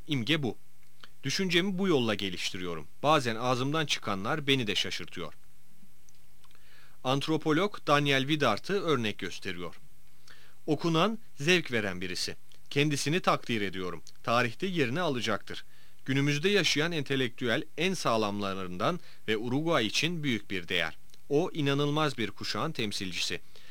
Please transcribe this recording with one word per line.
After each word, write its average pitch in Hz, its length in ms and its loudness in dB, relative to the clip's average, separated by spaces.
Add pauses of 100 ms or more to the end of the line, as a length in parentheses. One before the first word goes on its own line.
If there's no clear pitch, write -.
imge 143 360 2
bu. 110 140 -2 (680)
"Düşüncemi 175 540 2
bu 196 100 2
yolla 120 280 4
geliştiriyorum. 90 720 -2 (160)
Bazen 135 320 4
ağzımdan 127 500 0
çıkanlar 117 640 -2
beni 131 200 4
de 101 80 0
şaşırtıyor." 85 580 -4 (1700)
Antropolog 156 760 2 (100)
Daniel 143 340 6
Widart'ı 139 520 2
örnek 143 440 2
gösteriyor. 87 580 -4 (920)
Okunan, 165 540 2 (160)
zevk 160 360 2
veren 101 300 0
birisi. 90 340 -4 (340)
Kendisini 147 500 2
takdir 131 420 2
ediyorum. 92 420 -4 (200)
Tarihte 120 440 2
yerini 160 340 0
alacaktır. 113 640 -2 (400)
Günümüzde 147 440 2
yaşayan 170 420 2
entelektüel 131 720 0 (140)
en 185 160 2
sağlamlarından 101 1080 0 (280)
ve 110 100 2
Uruguay 131 480 2
için 156 380 0
büyük 117 280 0
bir 90 160 -2
değer. 85 300 0 (320)
O 147 240 4
inanılmaz 143 640 2
bir 104 140 0
kuşağın 110 400 -2
temsilcisi. 95 680 -2 (300)